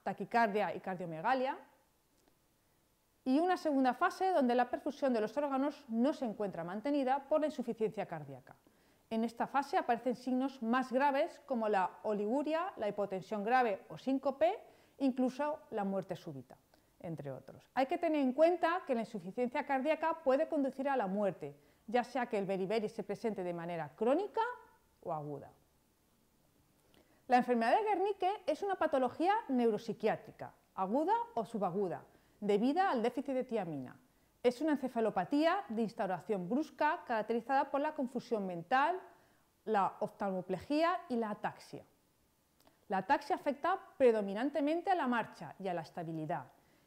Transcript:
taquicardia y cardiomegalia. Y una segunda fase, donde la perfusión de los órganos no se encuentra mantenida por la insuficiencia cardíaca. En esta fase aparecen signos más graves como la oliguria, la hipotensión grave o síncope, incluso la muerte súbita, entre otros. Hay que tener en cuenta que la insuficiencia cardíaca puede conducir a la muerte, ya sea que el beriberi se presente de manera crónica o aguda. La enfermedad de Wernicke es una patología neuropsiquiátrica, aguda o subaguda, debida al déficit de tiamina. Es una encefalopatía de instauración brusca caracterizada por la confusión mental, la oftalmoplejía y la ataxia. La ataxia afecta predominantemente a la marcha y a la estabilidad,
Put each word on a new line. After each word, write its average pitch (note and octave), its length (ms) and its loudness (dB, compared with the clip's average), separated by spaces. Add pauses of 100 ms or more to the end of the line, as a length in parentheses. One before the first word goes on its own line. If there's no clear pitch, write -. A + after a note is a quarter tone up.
taquicardia G#3 720 0
y F#3 60 -10
cardiomegalia. F#3+ 760 -2 (1700)
Y C4 140 4
una F4+ 180 2
segunda C4+ 340 2
fase, F#4 400 0
donde B3+ 220 4
la B3 160 2
perfusión C#4+ 420 -2
de A3+ 80 2
los G#3+ 160 -4
órganos C#4+ 520 -2
no A#3+ 260 2
se A#3 100 -6
encuentra G3 400 -4
mantenida C4+ 640 0
por D4+ 140 2
la D#4 60 0
insuficiencia A3 580 -4
cardíaca. C#3 500 -12 (540)
En A3 120 0
esta A#3 240 -2
fase C#4 300 0
aparecen B3+ 400 2
signos C4 460 -2
más B3 280 0
graves C#4+ 540 2
como A3+ 240 0
la G3 220 2 (140)
oliguria, C#4+ 760 0
la G#3+ 100 -2
hipotensión G3+ 560 -4
grave A#3 460 2
o D#3+ 80 -12
síncope, C#4 600 0 (380)
incluso C4 600 0 (140)
la G#3 120 -2
muerte F#3+ 320 -4
súbita, C3+ 400 -14 (440)
entre D3 300 -8
otros. - 440 -14
Hay C4 100 2
que E4+ 140 0
tener D#4+ 240 2
en B3+ 100 2
cuenta E4+ 540 4
que C4+ 80 0
la A#3 80 0
insuficiencia A#3+ 640 -4
cardíaca D#4 580 0
puede C#4 240 4
conducir C#4 400 -2
a C4+ 80 2
la A3 100 0
muerte, F#3 480 -2 (320)
ya A#3 160 2
sea A#3+ 220 -4
que A#3 140 -2
el G3 80 0
beriberi G3 420 0
se - 140 -8
presente G3 420 -4
de F3 80 -2
manera E3+ 420 -6
crónica D#4 460 2 (640)
o F3 100 -6
aguda. D3 400 -8 (1800)
La B3 80 6
enfermedad B3 420 4
de G#4+ 60 2
Wernicke G4+ 600 0
es - 200 0
una G4 100 -2
patología D4+ 580 2 (140)
neuropsiquiátrica, G#3+ 1080 -2 (220)
aguda B3+ 380 0 (240)
o A3+ 80 0
subaguda, F3+ 580 -2 (380)
debida B3 500 2
al A#3 140 0
déficit B3 300 -2
de B3+ 100 0
tiamina. E3 520 -6 (460)
Es B3 180 2
una D4+ 120 2
encefalopatía C#4 960 2
de A3+ 140 -2
instauración F#3 640 -2
brusca D#4 580 0
caracterizada A#3 640 0
por C#4 120 0
la D4+ 120 -2
confusión A#3 520 -4
mental, C4 540 2 (640)
la G3+ 360 2
oftalmoplejía G#3+ 1080 0
y B3 60 -2
la A3+ 160 0
ataxia. - 540 -10 (1040)
La F#3+ 100 0
ataxia D4+ 380 0
afecta E4 420 -2 (180)
predominantemente C#4 920 2
a F#4 60 4
la D4 100 0
marcha A3 540 -4
y F#3+ 80 -4
a F3+ 60 -2
la E3+ 80 -4
estabilidad, D#3 640 -6 (400)